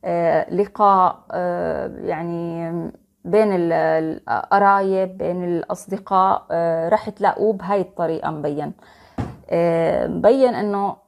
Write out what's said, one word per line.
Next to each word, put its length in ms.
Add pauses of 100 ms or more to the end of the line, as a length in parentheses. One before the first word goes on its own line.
آه، 500
لقاء، 640 (140)
آه، 640
يعني 760 (540)
بين 280
ال-، 200 (560)
القرايب، 880
بين 260
الأصدقاء، 1040
آه، 380
رح 220
تلاقوه 420
بهاي 280
الطريقة 500
مبين. 420 (760)
آه، 560
مبين 480
إنه 420 (120)